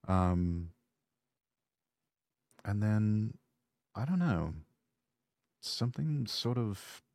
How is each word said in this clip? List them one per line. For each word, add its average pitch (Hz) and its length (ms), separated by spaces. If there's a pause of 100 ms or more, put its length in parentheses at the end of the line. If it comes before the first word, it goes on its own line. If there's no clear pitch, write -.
Um, 87 600 (2000)
and 104 160
then, 107 520 (600)
I 113 100
don't 180 140
know, 85 340 (1080)
something 135 680
sort 120 300
of 107 440 (140)